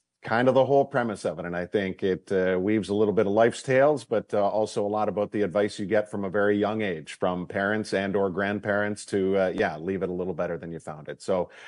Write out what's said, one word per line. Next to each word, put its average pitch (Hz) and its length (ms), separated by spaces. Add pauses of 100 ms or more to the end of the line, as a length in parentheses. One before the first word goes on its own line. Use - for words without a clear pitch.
(220)
kind 120 280
of 120 40
the 131 120
whole 139 180
premise 117 400
of 90 140
it. 87 80
And 87 100
I 87 80
think 95 380
it, 95 280
uh, 92 300
weaves 101 300
a 101 40
little 104 200
bit 90 120
of 101 60
life's 113 300
tales, 135 420
but, 107 300
uh, 101 120
also 104 380
a - 20
lot 104 220
about 101 240
the 107 80
advice 104 380
you 104 80
get 107 240
from 101 140
a 95 40
very 104 300
young 107 240
age, 82 320
from 90 320
parents 104 480
and 98 200
or 98 140
grandparents 104 800
to, 98 320
uh, 92 160
yeah, 92 240
leave 90 240
it 90 80
a - 20
little 90 220
better 87 240
than 82 140
you 80 60
found 76 300
it. 73 140
So, 90 260 (200)